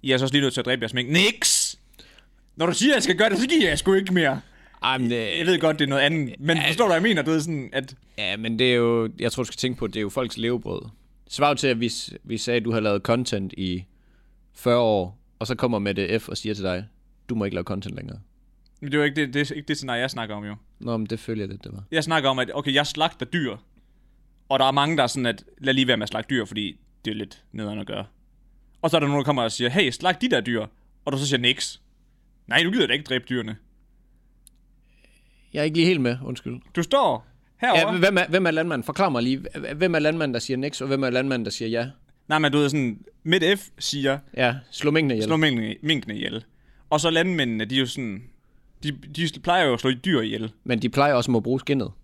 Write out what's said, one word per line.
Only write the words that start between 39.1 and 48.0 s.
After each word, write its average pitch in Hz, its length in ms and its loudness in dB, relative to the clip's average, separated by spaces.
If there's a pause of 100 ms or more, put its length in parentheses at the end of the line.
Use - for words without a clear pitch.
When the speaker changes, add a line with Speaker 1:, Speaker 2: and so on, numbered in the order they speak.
Speaker 2:
lige. 131 220 -2 (300)
Hvem 170 200 2
er 156 40 2
landmanden, 151 340 0
der 117 60 -2
siger 127 180 -4
niks, 139 240 -4
og 135 60 -6
hvem 135 160 0
er 127 60 0
landmanden, 127 360 0
der 104 60 -4
siger 113 180 -6
ja? 117 200 -2 (380)
Speaker 1:
Nej, 156 120 2
men 147 120 2
du 143 60 2
ved 147 120 4
sådan, 131 280 0 (260)
Midt 180 360 2
F - 80 -16 (120)
siger, 139 400 -2 (180)
Speaker 2:
Ja, 123 180 2 (160)
slå 147 200 0
minkene 151 220 2
ihjel. 107 140 0
Speaker 1:
"Slå 160 100 2
minkene, 120 440 0
minkene 117 340 -2
ihjel." 113 280 -6 (460)
Og 151 100 2
så 165 100 2
landmændene, 160 560 0
de 120 100 -4
er 135 40 4
jo 131 60 2
sådan... 117 380 -8 (600)